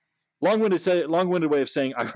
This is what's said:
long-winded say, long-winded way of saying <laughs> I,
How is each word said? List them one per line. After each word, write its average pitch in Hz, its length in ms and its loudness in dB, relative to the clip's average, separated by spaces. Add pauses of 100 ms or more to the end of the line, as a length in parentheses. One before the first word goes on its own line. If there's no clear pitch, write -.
(400)
long-winded 202 400 2
say, 180 240 2
long-winded 165 460 0
way 147 120 2
of 135 60 -2
saying 135 260 -2
<laughs> 120 40 -6
I, 113 180 -4